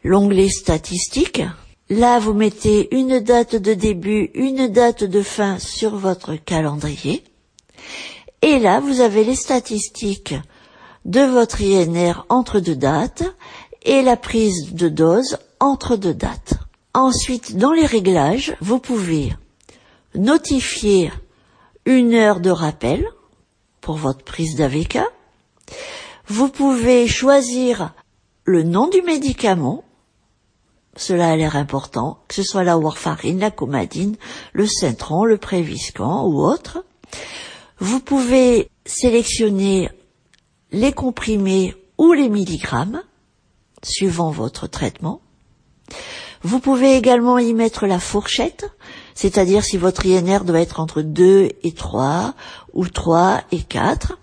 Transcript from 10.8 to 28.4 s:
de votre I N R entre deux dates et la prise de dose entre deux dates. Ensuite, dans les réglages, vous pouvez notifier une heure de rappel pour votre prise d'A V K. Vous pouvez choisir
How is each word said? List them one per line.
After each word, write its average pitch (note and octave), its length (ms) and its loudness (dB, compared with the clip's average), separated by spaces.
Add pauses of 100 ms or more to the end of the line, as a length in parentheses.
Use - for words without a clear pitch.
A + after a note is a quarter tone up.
de G3+ 160 4
votre B3 400 2
I G3 120 2
N E3+ 400 2
R - 160 -10
entre A#3 300 0
deux D#3+ 180 -2
dates D3 460 -2 (600)
et C4+ 180 4
la B3 160 4
prise F#3+ 560 -2
de E3+ 160 0
dose E3 480 2 (220)
entre C4+ 360 2
deux F#3+ 200 -2
dates. - 400 -4 (380)
Ensuite, B3+ 600 0
dans B3 160 4
les E4 140 4
réglages, F#3+ 760 2
vous A3 200 0
pouvez F3 540 -4 (800)
notifier A3 960 0 (760)
une B3 280 4
heure G#3 280 4
de F#3 80 2
rappel D#3+ 580 -2 (720)
pour D#3 160 -8
votre D3 300 -6
prise D#3+ 320 -6
d'A D3 100 0
V D3 160 -2
K. - 160 -4 (1300)
Vous A#3+ 220 0
pouvez B3 580 2
choisir B3 840 0 (500)